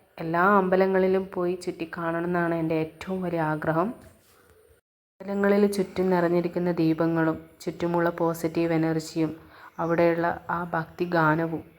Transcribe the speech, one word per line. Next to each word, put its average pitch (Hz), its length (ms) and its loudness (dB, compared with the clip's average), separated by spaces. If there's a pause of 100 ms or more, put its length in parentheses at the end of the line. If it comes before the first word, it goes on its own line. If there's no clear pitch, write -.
(200)
എല്ലാ 170 220 0
അമ്പലങ്ങളിലും 190 920 4
പോയി 180 220 -2
ചുറ്റി 175 420 -8
കാണണം 170 280 -4
എന്നാണ് 175 300 0
എൻ്റെ 160 200 -2
ഏറ്റവും 160 460 -4
വലിയ 170 200 -2
ആഗ്രഹം. 156 520 -2 (1300)
അമ്പലങ്ങളിൽ 202 460 2
ചുറ്റും 185 420 0
നിറഞ്ഞിരിക്കുന്ന 175 640 2
ദീപങ്ങളും 160 800 0 (120)
ചുറ്റുമുള്ള 170 480 -2
പോസിറ്റീവ് 165 640 -2
എനർജിയും 160 640 -2 (420)
അവിടെയുള്ള 170 720 0
ആ 170 140 -4 (100)
ഭക്തി 165 320 -4
ഗാനവും, 165 580 2 (140)